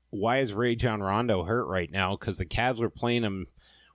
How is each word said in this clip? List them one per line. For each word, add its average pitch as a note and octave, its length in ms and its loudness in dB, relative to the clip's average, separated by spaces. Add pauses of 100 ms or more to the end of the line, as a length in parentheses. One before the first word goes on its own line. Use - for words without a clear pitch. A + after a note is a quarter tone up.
(100)
why A2+ 280 0
is B2 140 0
Rajon A2+ 500 0
Rondo G2 400 2
hurt A2 220 0
right E2+ 260 -2
now? F#2+ 240 0
'Cause F#2+ 240 -4
the F2+ 80 -4
Cavs A#2+ 320 0
were A2+ 120 -2
playing A#2+ 320 0
him G2 240 -4 (480)